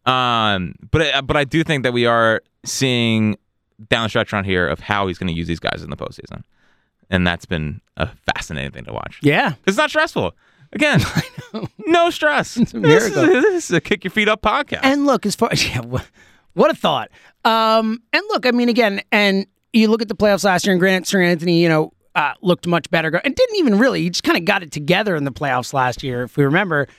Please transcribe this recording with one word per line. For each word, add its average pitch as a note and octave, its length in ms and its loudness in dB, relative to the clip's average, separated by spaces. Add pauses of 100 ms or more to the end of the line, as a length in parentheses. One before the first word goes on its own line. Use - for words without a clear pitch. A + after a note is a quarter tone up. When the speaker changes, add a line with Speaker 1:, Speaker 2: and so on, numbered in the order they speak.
Speaker 1:
Um, A2+ 720 0 (160)
but D3+ 100 2 (140)
I, C#3 80 0
but D3 160 -2
I C#3+ 60 0
do D3+ 200 0
think D3 200 -2
that B2 100 0
we A#2+ 100 2
are A2+ 380 2 (240)
seeing A2+ 720 0 (500)
down A#2 160 0
the G#2+ 60 -2
stretch A2+ 200 -2
run G2+ 140 -4
here F2+ 240 0
of D#2 120 -4
how G2+ 260 -2
he's F2+ 100 -4
gonna F2+ 160 -4
use E2 160 -6
these E2 120 -4
guys - 220 -6
in E2+ 60 -14
the C#2+ 80 -10
postseason. - 460 -14 (640)
And F2+ 180 2
that's F2 200 -4
been D#2 340 -6 (160)
a - 120 -4 (260)
fascinating C#2 380 -10
thing C2 120 -16
to - 80 -14
watch. - 300 -12
Speaker 2:
Yeah. D#3+ 320 2 (120)
Speaker 1:
It's G3 120 0
not D4+ 100 2
stressful. D4 460 -2 (400)
Again, G3+ 280 2
Speaker 2:
<laughs> - 20 0
I - 180 -4 (320)
know. A3 140 -10 (180)
Speaker 1:
no E4+ 240 4
stress. D4 480 -2
Speaker 2:
It's - 160 0
a A#3 60 -8
Speaker 1:
This A4+ 240 6
is G4+ 120 -4
Speaker 2:
miracle. E4+ 220 4
Speaker 1:
a, - 20 2
this F4+ 300 0
is F3 60 2
a E3 40 0
Kick - 240 -2
Your F#3 60 -6
Feet G#3+ 180 0
Up G#3+ 140 0
podcast. B3+ 400 -2
Speaker 2:
And C#4+ 240 2
look, C4 180 2
as G3+ 100 -2
far, A#3 180 0
<laughs> - 20 2
yeah, - 260 -2
wha-, A#2+ 200 -6 (540)
what C4 160 4
a C#4+ 40 0
thought. C3+ 360 -2 (340)
Um, A3+ 560 2 (120)
and E4 160 2
look, G4+ 180 -2
I B3+ 60 2
mean, A#3+ 160 2
again, G#3 420 0
and G3 360 2 (260)
you A3 160 6
look A3 120 2
at A3 80 -6
the G#3+ 60 -6
playoffs G3+ 300 2
last F3+ 200 2
year, F#3+ 80 2
and F#3 80 4
granted, F#3 280 2
Sir G3 140 2
Anthony, F3 380 2
you E3+ 80 4
know, D#3 240 2 (220)
uh, D3 260 -2
looked F3+ 260 0
much E3+ 240 -2
better. D#3+ 200 0
Go-, E3 140 0
and C4+ 100 -4
didn't A#4+ 220 0
even B3 220 2
really, G#3 240 2
he F3 80 -2
just - 120 -6
kinda D4+ 180 0
got F#3+ 220 -2
it D3+ 80 -16
together F3 460 -2
in C#3+ 80 -2
the C3+ 80 -4
playoffs B2+ 400 -4
last B2+ 300 -2
year, B2 200 -6
if A#2+ 140 -12
we C#3+ 80 4
remember. D#3 420 0 (120)